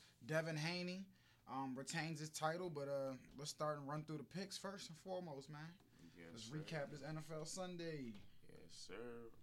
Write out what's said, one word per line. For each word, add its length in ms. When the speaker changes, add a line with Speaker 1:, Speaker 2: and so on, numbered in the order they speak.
Speaker 1:
Devin 320
Haney, 480
um, 260
retains 440
his 100
title, 400
but, 200
uh, 240
let's 120
start 300
and 80
run 160
through 140
the 80
picks 320
first 320
and 100
foremost, 500
man. 240
Speaker 2:
Yes, 160
Speaker 1:
Let's 160
Speaker 2:
sir. 80
Speaker 1:
recap 340
this 100
N 160
F 160
L 120
Sunday. 680
Speaker 2:
Yes, 260
sir. 400